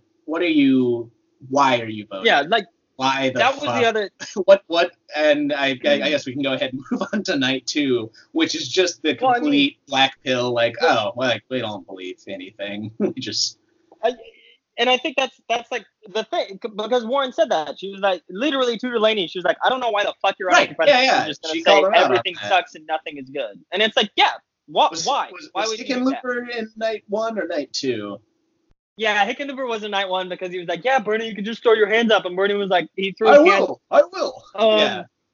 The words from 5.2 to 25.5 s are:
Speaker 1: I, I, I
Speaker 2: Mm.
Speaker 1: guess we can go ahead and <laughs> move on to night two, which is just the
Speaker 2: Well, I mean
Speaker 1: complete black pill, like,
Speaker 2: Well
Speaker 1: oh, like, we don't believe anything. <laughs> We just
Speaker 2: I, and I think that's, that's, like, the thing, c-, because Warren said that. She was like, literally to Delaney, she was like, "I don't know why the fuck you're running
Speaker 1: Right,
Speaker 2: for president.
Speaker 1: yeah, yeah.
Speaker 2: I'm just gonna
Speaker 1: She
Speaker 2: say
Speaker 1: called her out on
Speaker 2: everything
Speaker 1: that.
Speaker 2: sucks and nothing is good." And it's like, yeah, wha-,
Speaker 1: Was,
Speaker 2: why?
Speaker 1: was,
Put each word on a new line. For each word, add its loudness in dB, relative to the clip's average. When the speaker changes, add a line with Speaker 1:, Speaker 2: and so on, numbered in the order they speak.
Speaker 1:
I, 0
I, -
I -2
Speaker 2:
Mm. 2
Speaker 1:
guess -2
we -6
can -4
go 0
ahead -4
and -8
<laughs> -20
move -4
on -4
to -2
night 0
two, -2
which 0
is -8
just 0
the -2
Speaker 2:
Well, 2
I 4
mean -2
Speaker 1:
complete 2
black 0
pill, -2
like, 0
Speaker 2:
Well 2
Speaker 1:
oh, -8
like, -2
we -4
don't -8
believe -14
anything. -10
<laughs> -10
We -2
just -6
Speaker 2:
I, 0
and 2
I 4
think -8
that's, -4
that's, -6
like, -6
the -2
thing, -6
c-, -8
because -2
Warren -2
said 0
that. -2
She -10
was -14
like, 0
literally -2
to -6
Delaney, 2
she -10
was -4
like, 2
"I 4
don't 2
know -2
why 0
the -2
fuck 0
you're -4
running 6
Speaker 1:
Right, -18
Speaker 2:
for -16
president. 4
Speaker 1:
yeah, 2
yeah. 2
Speaker 2:
I'm -6
just -10
gonna -6
Speaker 1:
She -4
Speaker 2:
say 4
Speaker 1:
called 6
her 2
out 6
on 4
Speaker 2:
everything -2
Speaker 1:
that. -8
Speaker 2:
sucks 0
and -20
nothing -6
is -12
good." -8
And -2
it's 0
like, 0
yeah, 2
wha-, 2
Speaker 1:
Was, -8
Speaker 2:
why? -2
Speaker 1:
was, -18